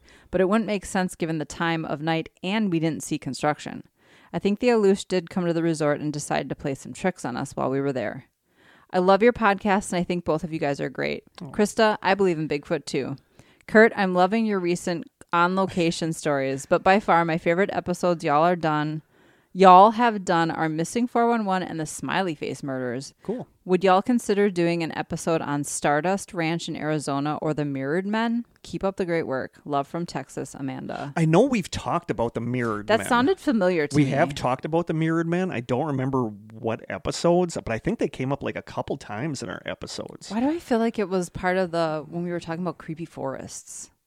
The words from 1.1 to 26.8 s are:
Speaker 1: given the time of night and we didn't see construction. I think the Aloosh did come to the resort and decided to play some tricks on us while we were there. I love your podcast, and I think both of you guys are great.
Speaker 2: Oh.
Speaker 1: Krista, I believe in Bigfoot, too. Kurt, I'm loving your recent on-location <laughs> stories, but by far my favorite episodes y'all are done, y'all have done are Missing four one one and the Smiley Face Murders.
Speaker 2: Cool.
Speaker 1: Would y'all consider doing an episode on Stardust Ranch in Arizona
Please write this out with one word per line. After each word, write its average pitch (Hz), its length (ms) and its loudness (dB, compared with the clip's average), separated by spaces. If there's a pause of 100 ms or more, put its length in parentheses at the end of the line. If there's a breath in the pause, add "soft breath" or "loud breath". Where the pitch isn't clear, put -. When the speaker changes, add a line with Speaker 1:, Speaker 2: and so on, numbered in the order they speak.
Speaker 1:
given 160 240 -4
the 147 80 -6
time 165 400 -4
of 151 160 -6
night 160 280 -2 (120)
and 202 300 -2
we 165 80 2
didn't 156 240 -2
see 151 160 -4
construction. - 640 -4 (500 soft breath)
I 175 60 -4
think 202 200 0
the 247 100 2
Aloosh 202 380 4
did 180 220 -2
come 180 160 -2
to 170 80 0
the 165 80 0
resort 156 400 0
and 151 100 -2
decided 147 380 -4
to - 60 -6
play 143 180 -6
some - 200 -12
tricks - 320 -4
on 123 120 -6
us 135 180 -6
while 135 140 -2
we 135 100 -2
were 139 140 -2
there. 120 320 -6 (680 soft breath)
I 185 60 2
love 190 240 6
your 240 100 6
podcast, 202 580 0
and 180 80 0
I 175 40 0
think 175 200 -2
both 156 220 -2
of 160 80 -8
you 160 60 -4
guys 143 200 -2
are 143 100 -4
great. 143 340 -6 (180)
Speaker 2:
Oh. - 60 -12
Speaker 1:
Krista, 214 540 2
I 190 120 2
believe 196 260 2
in 156 80 -2
Bigfoot, 147 380 -4
too. 139 320 -4 (500 soft breath)
Kurt, 220 280 8
I'm 190 180 0
loving 185 320 4
your 208 140 0
recent 175 480 -2 (260)
on-location 175 800 2
<laughs> - 80 -10
stories, 139 440 -2
but 170 180 2
by 190 180 6
far 170 240 4
my 165 120 0
favorite 175 360 0
episodes 175 500 -2
y'all 151 200 4
are 180 120 4
done, 156 460 -2 (500 soft breath)
y'all 190 400 10
have 220 320 0
done 165 280 2
are 160 180 -2
Missing 170 380 -2
four 233 200 2
one 233 180 0
one 185 180 0
and 165 160 -6
the 156 60 -4
Smiley 156 500 -2
Face - 280 -8
Murders. 131 500 -6 (100)
Speaker 2:
Cool. 226 240 -6 (180)
Speaker 1:
Would 180 180 2
y'all 190 200 6
consider 208 480 2
doing 170 320 0
an 156 120 -6
episode 165 460 -2
on 143 220 -4
Stardust 165 720 -2
Ranch 170 340 -2
in 156 60 -6
Arizona 147 680 -2